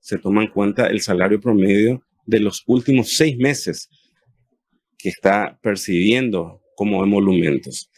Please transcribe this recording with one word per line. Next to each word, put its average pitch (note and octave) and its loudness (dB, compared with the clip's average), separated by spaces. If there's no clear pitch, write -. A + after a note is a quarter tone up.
se - -6
toma G2+ 0
en G#2+ -2
cuenta G2+ 0
el G#2 0
salario G2 0
promedio G#2 2
de G#2+ 2
los G2+ -4
últimos B2 2
seis D3+ 0
meses C3+ -4
que - -10
está G2 0
percibiendo G#2 -2
como G2+ -2
emolumentos. F#2 0